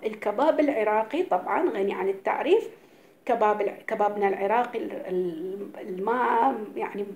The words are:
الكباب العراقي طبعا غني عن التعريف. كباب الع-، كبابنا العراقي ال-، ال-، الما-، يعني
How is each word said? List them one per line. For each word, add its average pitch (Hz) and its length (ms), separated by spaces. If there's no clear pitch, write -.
الكباب 240 540
العراقي 220 640
طبعا 330 480
غني 202 240
عن 190 140
التعريف. 262 600
كباب 214 340
الع-، 202 260
كبابنا 208 420
العراقي 226 500
ال-، 185 280
ال-، 185 640
الما-، 240 760
يعني - 280